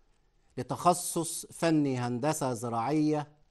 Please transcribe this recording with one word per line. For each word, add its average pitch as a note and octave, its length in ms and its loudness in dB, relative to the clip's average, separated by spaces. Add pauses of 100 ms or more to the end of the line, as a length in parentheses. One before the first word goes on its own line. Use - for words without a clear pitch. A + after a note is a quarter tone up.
(580)
لتخصص E3 880 0
فني D3 520 2
هندسة B2 560 -2
زراعية، C#3 760 0 (200)